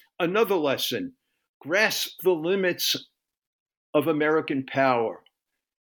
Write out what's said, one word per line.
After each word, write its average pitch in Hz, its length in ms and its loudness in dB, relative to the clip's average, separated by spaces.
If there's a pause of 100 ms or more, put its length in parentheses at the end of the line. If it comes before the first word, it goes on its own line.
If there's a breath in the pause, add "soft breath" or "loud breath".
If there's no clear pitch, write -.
(180 loud breath)
Another 196 380 2
lesson, 120 560 -2 (480)
grasp 190 500 -2 (120)
the 180 100 2
limits 175 760 -2 (880)
of 147 120 4
American 151 600 0
power. 120 560 0 (600)